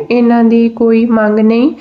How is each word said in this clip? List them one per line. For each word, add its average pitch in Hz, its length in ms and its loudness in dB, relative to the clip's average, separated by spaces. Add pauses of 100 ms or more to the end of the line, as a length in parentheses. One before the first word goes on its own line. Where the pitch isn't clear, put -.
ਇਹਨਾਂ 233 340 0
ਦੀ 233 280 2
ਕੋਈ 226 360 0
ਮੰਗ 220 320 0
ਨਹੀਂ। 233 420 0